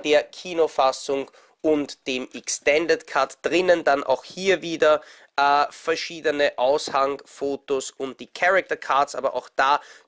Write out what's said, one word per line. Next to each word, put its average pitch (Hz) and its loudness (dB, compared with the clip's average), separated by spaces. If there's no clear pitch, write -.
der 147 4
Kinofassung 143 -2
und 147 -2
dem 127 -6
Extended 156 0
Cut - -2
drinnen, 170 2
dann 143 2
auch 127 0
hier 180 -2
wieder, 151 2
äh, 143 4
verschiedene 156 -2
Aushangfotos 139 -2
und 135 -10
die 123 -14
Character 180 0
Cards, 139 0
aber 131 -4
auch 123 -6
da 139 2